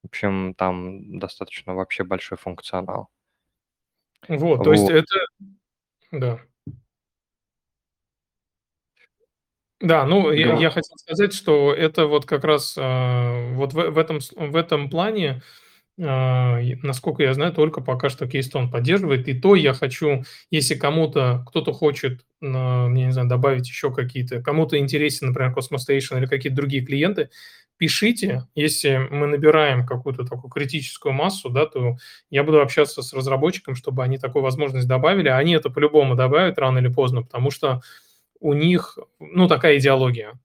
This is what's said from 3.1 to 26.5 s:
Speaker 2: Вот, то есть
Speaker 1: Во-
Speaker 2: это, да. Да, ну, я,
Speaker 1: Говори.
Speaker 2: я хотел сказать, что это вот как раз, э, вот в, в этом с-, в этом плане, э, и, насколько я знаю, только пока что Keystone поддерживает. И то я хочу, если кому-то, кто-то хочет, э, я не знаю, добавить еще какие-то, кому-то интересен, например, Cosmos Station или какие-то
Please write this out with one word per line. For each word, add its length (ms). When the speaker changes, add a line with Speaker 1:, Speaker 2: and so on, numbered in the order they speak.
Speaker 2:
Вот, 360
то 80
есть 180
Speaker 1:
Во- 0
Speaker 2:
это, 260
да. 280
Да, 240
ну, 260
я, 160
Speaker 1:
Говори. 80
Speaker 2:
я 160
хотел 260
сказать, 360
что 400
это 340
вот 180
как 200
раз, 320
э, 760
вот 180
в, 180
в 60
этом 240
с-, 140
в 200
этом 340
плане, 540
э, 680
и, 200
насколько 400
я 100
знаю, 200
только 280
пока 280
что 160
Keystone 460
поддерживает. 580
И 100
то 160
я 180
хочу, 500
если 240
кому-то, 720
кто-то 260
хочет, 480
э, 60
я 420
не 220
знаю, 180
добавить 400
еще 220
какие-то, 520
кому-то 360
интересен, 500
например, 280
Cosmos 220
Station 300
или 80
какие-то 300